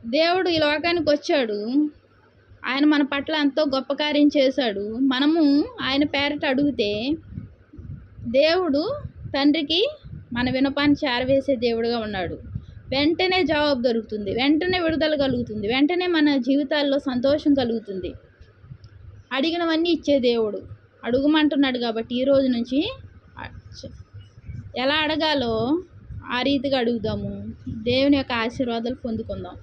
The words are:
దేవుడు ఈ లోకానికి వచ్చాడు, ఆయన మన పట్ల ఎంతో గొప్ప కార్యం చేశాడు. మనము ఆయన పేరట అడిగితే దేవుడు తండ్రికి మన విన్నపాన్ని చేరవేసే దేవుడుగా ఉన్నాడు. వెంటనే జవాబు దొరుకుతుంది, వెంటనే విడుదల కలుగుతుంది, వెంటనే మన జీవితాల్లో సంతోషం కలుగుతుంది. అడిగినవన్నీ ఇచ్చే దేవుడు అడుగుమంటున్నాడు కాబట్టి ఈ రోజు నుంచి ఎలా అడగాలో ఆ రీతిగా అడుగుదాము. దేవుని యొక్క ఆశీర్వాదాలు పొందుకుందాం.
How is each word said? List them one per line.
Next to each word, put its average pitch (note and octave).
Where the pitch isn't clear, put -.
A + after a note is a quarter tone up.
దేవుడు E4
ఈ E4
లోకానికి D#4
వచ్చాడు, C4+
ఆయన C#4
మన D4+
పట్ల C#4+
ఎంతో D4
గొప్ప C4+
కార్యం D4
చేశాడు. A3+
మనము C#4+
ఆయన C4+
పేరట D4
అడిగితే B3+
దేవుడు D#4+
తండ్రికి D#4
మన B3
విన్నపాన్ని C#4
చేరవేసే C4
దేవుడుగా A#3
ఉన్నాడు. F#3+
వెంటనే F4
జవాబు D4
దొరుకుతుంది, G#3+
వెంటనే D#4
విడుదల D#4+
కలుగుతుంది, A#3+
వెంటనే D4
మన D4+
జీవితాల్లో C#4
సంతోషం C#4
కలుగుతుంది. A3
అడిగినవన్నీ E4
ఇచ్చే C#4+
దేవుడు A3+
అడుగుమంటున్నాడు C#4
కాబట్టి A3+
ఈ B3+
రోజు C4+
నుంచి B3+
ఎలా C4
అడగాలో D4
ఆ B3
రీతిగా C4+
అడుగుదాము. G#3
దేవుని B3
యొక్క C4+
ఆశీర్వాదాలు A#3
పొందుకుందాం. G3+